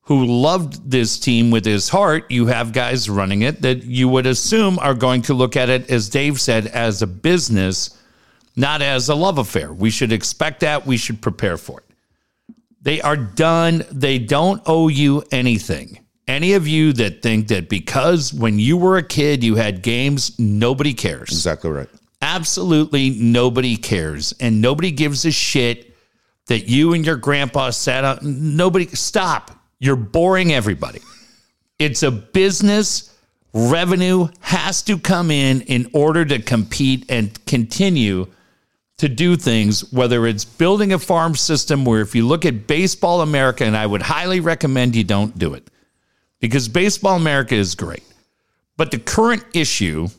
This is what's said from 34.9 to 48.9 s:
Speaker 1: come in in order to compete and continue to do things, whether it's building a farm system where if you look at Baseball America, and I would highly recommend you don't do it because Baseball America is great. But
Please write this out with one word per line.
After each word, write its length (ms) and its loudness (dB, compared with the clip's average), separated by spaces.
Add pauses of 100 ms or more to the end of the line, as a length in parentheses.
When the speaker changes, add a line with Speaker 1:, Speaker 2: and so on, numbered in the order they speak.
Speaker 1:
come 320 0
in 340 2
in 300 -2
order 320 4
to 160 -2
compete 680 0
and 360 -2
continue 840 0 (680)
to 120 0
do 260 2
things, 560 0
whether 340 2
it's 200 -2
building 480 2
a 60 0
farm 360 0
system 480 0
where 180 2
if 140 -6
you 100 4
look 200 0
at 200 -2
Baseball 560 0
America, 440 0
and 100 2
I 100 0
would 180 -2
highly 360 -2
recommend 560 0
you 80 2
don't 340 0
do 160 -2
it 160 -18 (680)
because 280 0
Baseball 480 0
America 400 0
is 200 0
great. 280 -10 (760)
But 140 -2